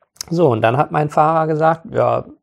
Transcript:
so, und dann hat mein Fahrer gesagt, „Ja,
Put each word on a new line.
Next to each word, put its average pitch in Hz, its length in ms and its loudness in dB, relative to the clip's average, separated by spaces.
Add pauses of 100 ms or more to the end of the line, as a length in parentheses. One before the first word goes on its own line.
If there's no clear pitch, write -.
(300)
so, 165 200 2
und 110 120 0
dann 117 140 2
hat 147 160 -2
mein 151 180 -2
Fahrer 160 360 0
gesagt, 160 440 -2
„Ja, 120 340 -2 (180)